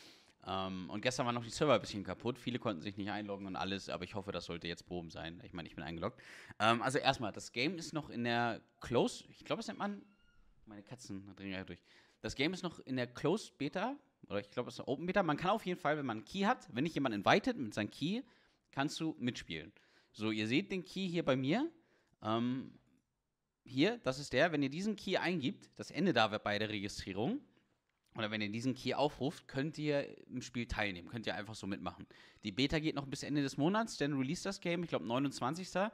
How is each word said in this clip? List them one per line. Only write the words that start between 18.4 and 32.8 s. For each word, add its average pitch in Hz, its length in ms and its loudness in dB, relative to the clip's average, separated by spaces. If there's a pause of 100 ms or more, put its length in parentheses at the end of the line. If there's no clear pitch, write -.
kannst 143 300 -2
du 160 180 -2
mitspielen. 104 540 -4 (400)
So, 107 180 0
ihr 107 180 2
seht 165 240 2
den 185 120 -2
Key 190 240 -4
hier 165 180 0
bei 131 100 6
mir. 175 360 2 (500)
Ähm, 120 560 0 (840)
hier, 160 360 4
das 131 200 0
ist 143 140 -8
der. 160 180 6
Wenn 147 100 4
ihr 135 80 4
diesen 190 260 -2
Key 180 220 0
eingibt, 160 580 0
das - 140 -10
Ende 170 240 4
da 113 140 8
bei 104 320 2
der 107 100 2
Registrierung, 104 720 -2 (760)
oder 107 140 -2
wenn 110 80 -2
ihr 104 100 0
diesen 117 260 -2
Key 123 180 -2
aufruft, 139 520 0
könnt 147 320 -4
ihr 147 520 0
im 127 120 -6
Spiel 120 260 -4
teilnehmen, 92 420 -2
könnt 110 180 -4
ihr 90 80 0
einfach 104 180 -6
so 101 140 -8
mitmachen. 92 400 -4 (380)
Die 107 80 -2
Beta 143 260 4
geht 151 160 0